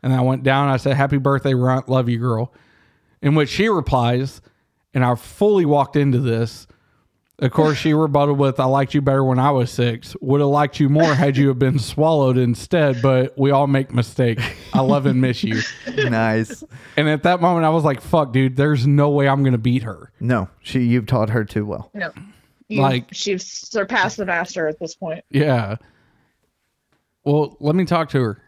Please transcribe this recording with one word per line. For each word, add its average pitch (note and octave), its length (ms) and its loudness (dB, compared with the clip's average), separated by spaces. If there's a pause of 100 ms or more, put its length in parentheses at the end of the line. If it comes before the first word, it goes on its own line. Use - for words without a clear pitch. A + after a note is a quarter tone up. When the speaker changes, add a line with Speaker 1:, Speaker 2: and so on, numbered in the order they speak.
Speaker 1:
And C3 120 0
I B2+ 80 2
went C3 220 0
down, C3+ 260 2
I C3 80 0
said, C3+ 180 0
"Happy C#3 220 2
birthday, C3+ 380 0
Runt. B2+ 340 0
Love B2+ 180 2
you, A#2+ 120 0
girl." A#2 340 -2 (680)
In D3 140 2
which D3+ 140 2
she G3+ 180 0
replies, C3 720 0 (540)
and B2+ 100 0
I B2 120 2
fully G3+ 500 2
walked C#3+ 320 0
into C#3 220 2
this. A#2 480 -4 (720)
Of C3 120 0
course, D#3 240 2
she D#3 200 0
rebutted C#3+ 420 2
with, C3+ 220 0
"I C3 60 2
liked C3+ 280 0
you D3 80 2
better C3+ 220 2
when B2+ 160 2
I C3+ 100 2
was B2+ 220 0
six. A#2+ 500 -4
Would C#3 200 2
have C#3+ 80 2
liked D3 300 0
you C#3+ 100 4
more D3+ 260 4
had C3+ 220 2
you C#3 100 4
have C3 100 0
been C3 220 0
swallowed C#3+ 580 2
instead, B2+ 640 0
but C3 340 2
we C#3 140 2
all C#3+ 160 4
make C#3 300 0
mistakes. A#2 480 -2 (300)
I - 80 2
love C3+ 260 2
and B2+ 120 2
miss B2+ 240 -2
you." A2 220 -2
Speaker 2:
<laughs> - 60 -12 (380)
Nice. A2+ 540 -2 (340)
Speaker 1:
And D3+ 120 0
at D3+ 140 -2
that F3+ 180 2
moment, E3+ 240 2
I D#3 40 2
was D#3+ 140 0
like, C#3+ 160 0
"Fuck, D3+ 320 0
dude, C3 260 0
there's C#3 300 2
no D3 220 4
way C#3+ 180 2
I'm C#3 160 2
gonna B2+ 140 2
beat A#2+ 260 -2
her." - 360 -14
Speaker 2:
No, A#2 300 0 (120)
she, - 200 -4
you've A#2+ 260 2
taught A2 240 0
her A#2 120 0
too G#2 220 -4
well. - 300 -10
Speaker 3:
No. F3+ 160 -8 (580)
You, C#3 120 -2
Speaker 1:
Like C3 300 0
Speaker 3:
she's F#3 340 -6
surpassed G3+ 720 -4
the G3+ 80 -6
master F3 420 -4
at D3+ 120 -6
this D#3+ 160 -12
point. E3 360 -12
Speaker 1:
Yeah. B2 460 0 (1500)
Well, D3 360 -2
let D3+ 160 0
me F#3 100 2
talk E3 240 -2
to C#3 120 0
her. A2 260 -2